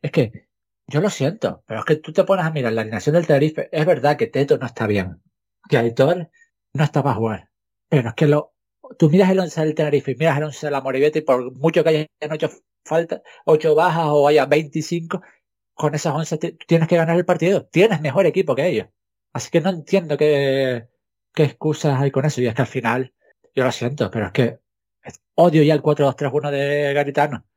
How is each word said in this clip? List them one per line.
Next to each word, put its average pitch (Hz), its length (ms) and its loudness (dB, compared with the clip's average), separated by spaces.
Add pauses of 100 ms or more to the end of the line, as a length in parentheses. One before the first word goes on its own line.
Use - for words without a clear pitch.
Es 151 80 -4
que, - 380 -2 (380)
yo 147 140 -2
lo 196 100 0
siento, 135 560 -4
pero 110 140 -8
es - 60 -10
que 151 100 2
tú 156 160 -14
te 190 120 2
pones 185 220 0
a 160 40 -2
mirar 127 220 -2
la 113 100 -2
alineación 110 320 -4
del 170 120 2
Tenerife, 151 460 0
es 151 140 0
verdad 139 300 2
que - 120 -2
Teto 139 280 0
no 131 100 -8
está 117 200 -6
bien, 95 340 -2 (480)
que 143 100 2
Aitor 117 520 0 (440)
no 151 100 2
está 143 180 0
para 131 140 0
jugar, 110 320 -6 (400)
pero 117 220 0
es - 40 -14
que 160 120 2
lo, 147 280 0 (440)
tú 156 120 4
miras 190 200 4
el 190 100 2
once 165 200 -6
del 156 140 0
Tenerife 147 380 0
y 120 40 -6
miras 156 220 0
el 151 60 -2
once 151 220 -10
de 147 40 -4
la 139 100 -2
Moribeta 135 380 0
y 151 40 -4
por 127 300 0
mucho 156 300 0
que 160 80 2
hayan 156 420 -4
ocho 151 180 -4 (340)
faltas, 165 380 -4 (220)
ocho 156 300 4
bajas 165 320 2
o 147 220 4
haya 147 180 4
veinticinco, 160 760 -4 (520)
con 151 200 -2
esas 151 200 -4
once 156 240 -4
te-, - 180 -8 (100)
tienes 165 220 2
que 175 80 2
ganar 165 200 2
el 180 80 2
partido, 175 420 0
tienes 185 340 2
mejor 156 260 0
equipo 156 280 0
que 143 120 -2
ellos. 117 200 -2 (460)
Así - 180 -10
que 170 100 2
no 175 100 -2
entiendo 170 460 -2
qué, 135 720 0 (460)
qué 151 100 2
excusas 143 560 -2
hay 139 100 2
con 135 140 -2
eso, 147 160 -2
y 123 60 0
es 110 80 -2
que 135 80 -2
al 127 60 -2
final, 123 440 -4 (420)
yo 131 100 0
lo 127 80 0
siento, 123 380 -4
pero 107 160 -4
es 92 60 -12
que - 260 0 (440)
es-, - 180 -20 (140)
odio 160 280 4
ya 151 120 4
el 147 80 -2
cuatro 147 240 2
dos 135 100 -2
tres 143 160 -4
uno 147 180 -4
de 143 440 -2
Garitano. 143 500 -2 (120)